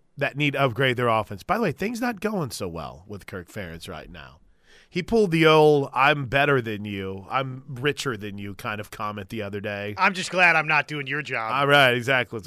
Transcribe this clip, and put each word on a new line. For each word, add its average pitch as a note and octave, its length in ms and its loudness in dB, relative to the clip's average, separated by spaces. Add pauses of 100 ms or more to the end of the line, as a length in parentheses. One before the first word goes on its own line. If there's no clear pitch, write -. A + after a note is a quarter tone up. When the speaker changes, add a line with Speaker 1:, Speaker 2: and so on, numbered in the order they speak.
(180)
Speaker 1:
that C3+ 200 -4
need D3 160 0
to C#3 80 0
upgrade C3 360 2
their B2 120 2
offense. G#2+ 340 -2
By F#3 140 -2
the A#3+ 60 0
way, F3 100 0
things A3 260 -6
not A#3+ 220 -4
going F#3+ 300 -4
so G2+ 180 -8
well D#2+ 360 -10
with G2+ 200 -14
Kirk F2+ 260 -14
Ferentz F2 380 -12
right D#2 200 -14
now. C#2 280 -18 (520)
He F3+ 120 -4
pulled G#3+ 300 2
the D#3+ 140 4
old, D3+ 480 6
"I'm C#3+ 320 4
better C#3 360 2
than G#2+ 220 -6
you, G2 460 -6
I'm C3 380 -6
richer C3+ 500 -4
than G2+ 200 -10
you" G2+ 180 -12
kind G#2+ 260 -8
of G#2 100 -12
comment G#2 380 -8
the A2 120 -8
other G2+ 200 -8
day. G2+ 360 -6
Speaker 2:
I'm F#3+ 160 0
just F3+ 180 -8
glad F3 260 6
I'm D3+ 100 0
not D3+ 220 2
doing D3 180 -6
your C#3+ 140 -4
job. A#2 320 -4
Speaker 1:
All C#3 140 2
right, C#3 280 8
exactly. B2 520 -2